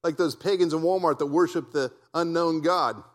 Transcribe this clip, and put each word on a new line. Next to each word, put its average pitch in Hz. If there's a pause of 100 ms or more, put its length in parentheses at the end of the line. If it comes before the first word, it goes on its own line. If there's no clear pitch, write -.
like 160
those 165
pagans 180
in 160
Walmart 175
that 147
worship 170
the 131 (240)
unknown 165
God. 143 (120)